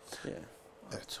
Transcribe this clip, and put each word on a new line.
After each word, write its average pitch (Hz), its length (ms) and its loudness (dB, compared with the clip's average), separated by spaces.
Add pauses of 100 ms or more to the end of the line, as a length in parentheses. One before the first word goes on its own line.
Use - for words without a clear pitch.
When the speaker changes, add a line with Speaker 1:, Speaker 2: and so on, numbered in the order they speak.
(260)
Speaker 1:
Yani. - 100 6 (580)
Speaker 2:
Evet, - 260 2